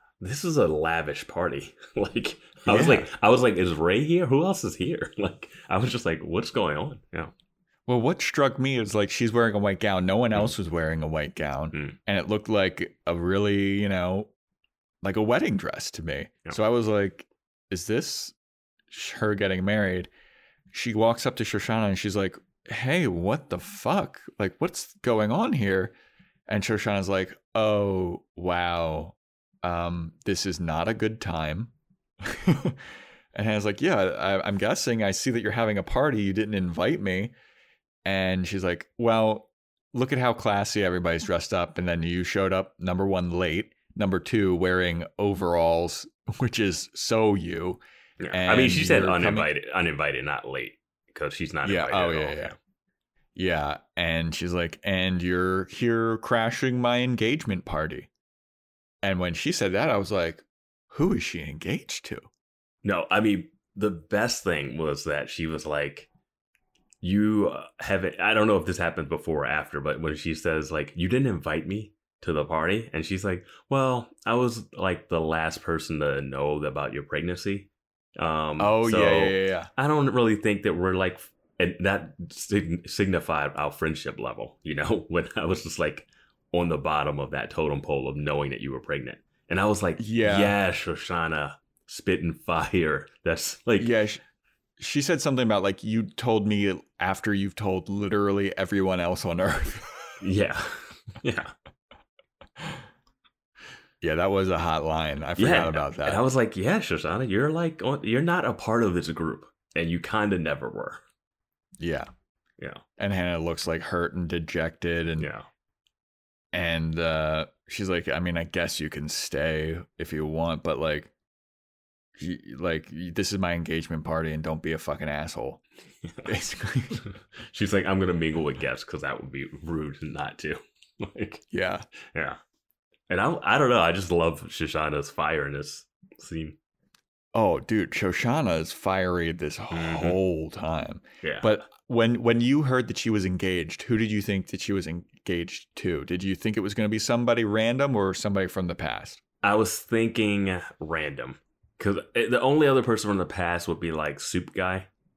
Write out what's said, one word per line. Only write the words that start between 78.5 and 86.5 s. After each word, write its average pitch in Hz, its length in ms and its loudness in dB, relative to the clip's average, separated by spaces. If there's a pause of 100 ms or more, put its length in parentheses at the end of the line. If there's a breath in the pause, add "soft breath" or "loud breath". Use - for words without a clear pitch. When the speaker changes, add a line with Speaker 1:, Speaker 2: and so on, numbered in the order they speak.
Speaker 2:
Oh, 110 280 4
Speaker 1:
so 107 120 2
Speaker 2:
yeah, 85 100 6
yeah, 82 180 4
yeah, 95 180 2
yeah. 90 200 -2 (100)
Speaker 1:
I 135 100 2
don't 147 220 4
really 113 260 4
think 104 280 0
that 101 100 2
we're, 92 220 2
like," 92 200 0
f-, - 160 -20 (280)
and 87 220 2
that 90 340 0 (160)
sig-, 90 580 -2
signified 82 640 0
our 73 160 -2
friendship - 480 -4
level, 58 440 -8
you 76 120 -4
know, 80 300 0
<laughs> - 40 -16
when 82 280 0
I 78 80 -2
was 90 180 0
just, - 160 -8
like, - 280 -2 (440 soft breath)